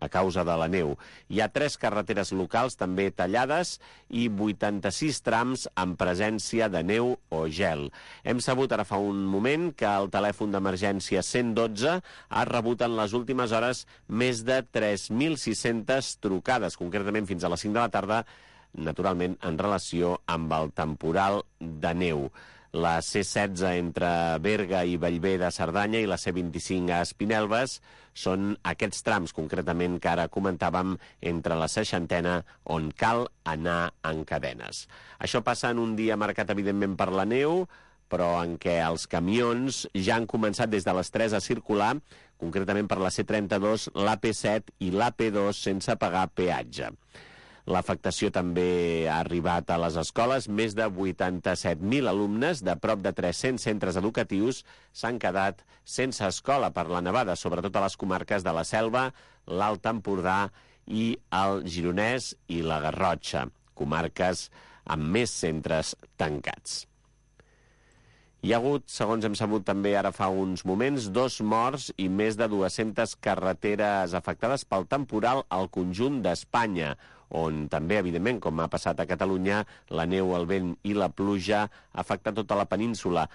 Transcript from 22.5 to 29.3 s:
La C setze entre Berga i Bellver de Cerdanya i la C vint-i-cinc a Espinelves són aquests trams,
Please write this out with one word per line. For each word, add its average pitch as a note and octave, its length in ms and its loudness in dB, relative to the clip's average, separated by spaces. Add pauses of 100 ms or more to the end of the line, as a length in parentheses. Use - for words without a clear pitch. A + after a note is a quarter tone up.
La E2 240 2
C G2+ 240 -2
setze F#2+ 460 0 (100)
entre E2+ 300 0 (340)
Berga F#2+ 400 2
i F2 160 0
Bellver F2 400 2
de F2+ 160 2
Cerdanya G2+ 480 0
i G#2 80 0
la F2 80 0
C F#2 160 -4
vint-i-cinc F2 560 -2
a E2+ 140 2
Espinelves A2 720 0 (340)
són G2 380 0 (180)
aquests - 380 -2
trams, G2+ 260 0